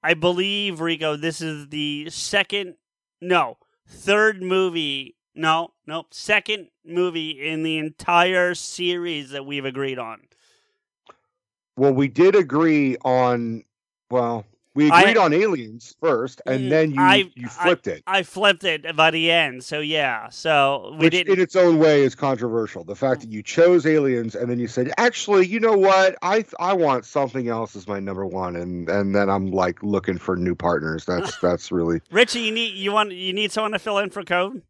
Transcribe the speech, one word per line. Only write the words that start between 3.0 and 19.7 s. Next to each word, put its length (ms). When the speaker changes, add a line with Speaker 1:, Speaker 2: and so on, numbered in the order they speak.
Speaker 1:
no, 380
third 560
movie, 760
no, 380
no, 240
second 580
movie 460
in 320
the 160
entire 760
series 760
that 160
we've 200
agreed 320
on. 220
Speaker 2:
Well, 160
we 160
did 280
agree 680
on, 600
well, 340
we 160
Speaker 1:
I 120
Speaker 2:
agreed 160
on 160
Aliens 680
first, 460
and 200
Speaker 1:
Mm, 40
Speaker 2:
then 220
you, 100
Speaker 1:
I, 220
Speaker 2:
you 140
flipped 400
Speaker 1:
I, 20
Speaker 2:
it. 160
Speaker 1:
I 160
flipped 400
it 320
by 160
the 180
end, 360
so 160